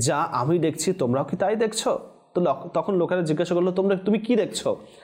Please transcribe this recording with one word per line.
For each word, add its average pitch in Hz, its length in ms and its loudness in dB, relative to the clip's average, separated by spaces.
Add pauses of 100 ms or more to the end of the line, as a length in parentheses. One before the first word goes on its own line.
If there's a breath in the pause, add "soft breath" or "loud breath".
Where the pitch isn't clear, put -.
যা 143 140 2
আমি 151 400 0
দেখছি 160 340 0
তোমরাও 135 320 0
কি - 120 -4
তাই 202 200 0
দেখছো?" 220 420 -2 (360)
তো 180 60 0
লক-, 175 280 0
তখন 202 260 -2
লোকেরা 175 280 2
জিজ্ঞাসা 165 320 0
করলো, 180 180 2
"তোমরা, 190 240 2
তুমি 208 220 0
কি 226 180 0
দেখছো?" 139 400 0 (280 loud breath)